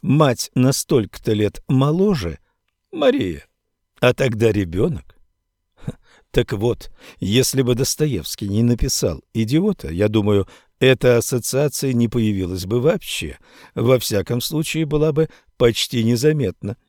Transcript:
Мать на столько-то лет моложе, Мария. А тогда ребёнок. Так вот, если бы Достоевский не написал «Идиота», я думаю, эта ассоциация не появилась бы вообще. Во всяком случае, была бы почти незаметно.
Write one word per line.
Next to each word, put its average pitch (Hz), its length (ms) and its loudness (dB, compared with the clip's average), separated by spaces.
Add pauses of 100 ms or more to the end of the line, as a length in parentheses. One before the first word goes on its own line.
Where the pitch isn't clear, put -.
Мать 135 520 2
на 127 200 4
столько-то - 600 -2
лет 104 340 -2
моложе, 143 720 0 (520)
Мария. 247 540 -2 (560)
А 123 120 4
тогда 113 380 0
ребёнок. 98 600 -2 (1200)
Так 123 180 0
вот, 110 400 -4 (280)
если 131 420 0
бы 123 140 2
Достоевский 123 760 -4
не 104 140 0
написал 120 600 0 (120)
«Идиота», 127 560 -2
я 95 160 0
думаю, 104 400 2 (320)
эта 123 380 4
ассоциация 131 760 -2
не 120 140 2
появилась 95 580 -2
бы 117 160 -2
вообще. 127 560 -4 (380)
Во 120 240 2
всяком 110 420 -2
случае, 156 460 -4
была 151 240 0
бы 156 180 0 (340)
почти 120 400 2
незаметно. 117 720 0 (140)